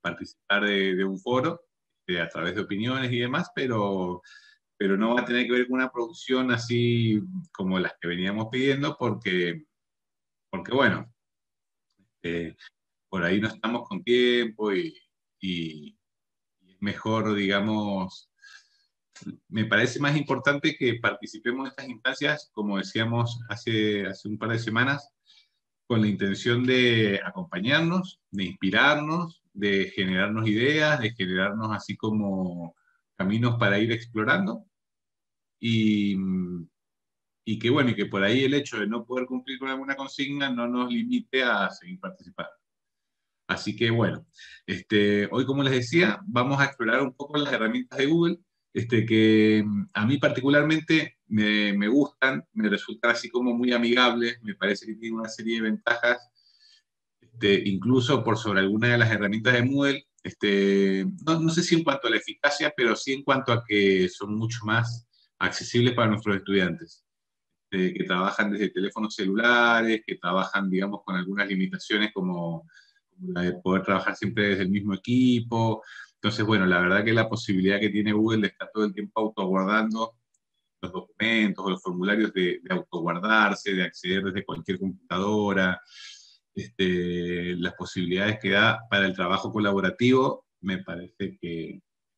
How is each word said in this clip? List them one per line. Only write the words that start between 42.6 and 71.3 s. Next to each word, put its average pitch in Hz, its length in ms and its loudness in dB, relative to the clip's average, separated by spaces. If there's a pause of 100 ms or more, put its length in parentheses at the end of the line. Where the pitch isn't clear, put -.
Así 104 260 -4
que 117 160 2
bueno, 110 340 0 (400)
este, 101 680 2
hoy 123 120 0
como 135 200 0
les 131 80 2
decía, 123 540 2
vamos 123 340 0
a 135 60 4
explorar 123 360 0
un 127 100 -2
poco 143 260 -8
las 135 140 -2
herramientas 123 460 -2
de 135 80 2
Google, 170 320 4 (340)
este, 117 320 2
que, 107 640 6
mm, 101 280 -2
a 107 120 0
mí 139 120 2
particularmente 147 1080 2
me, 104 460 2
me 101 160 0
gustan, 135 640 2
me 107 160 0
resultan 104 420 0
así 117 180 -2
como 123 240 0
muy 123 200 0
amigables, 117 720 2
me 104 120 -8
parece 101 320 -2
que 110 80 -8
tienen 113 240 -8
una 110 100 -8
serie 113 280 -4
de 113 60 -2
ventajas, 117 680 0 (920)
este, 104 480 0
incluso 120 540 2
por 110 160 0
sobre 98 220 2
alguna 107 320 2
de 120 60 4
las 113 120 4
herramientas 110 440 2
de 120 100 2
Moodle, 139 420 0 (160)
este, 98 840 2 (220)
no, 160 140 2
no 165 80 2
sé 165 160 0
si 170 100 2
en 165 80 4
cuanto 135 240 0
a 110 40 0
la 107 80 2
eficacia, 143 580 -2
pero 117 180 2
sí - 180 -4
en 135 120 -6
cuanto 131 260 2
a 117 140 2
que 98 440 4
son 104 280 -6
mucho 113 280 -4
más 117 420 -2 (340)
accesibles 120 540 0
para 117 140 4
nuestros 104 280 0
estudiantes, 90 680 -2 (640)
eh, 92 260 0
que 92 60 -2
trabajan 95 480 2
desde 101 200 0
teléfonos 101 440 -4
celulares, 113 920 4
que 95 120 -8
trabajan, 95 520 -2
digamos, 98 360 -2
con 95 100 -4
algunas 98 320 -2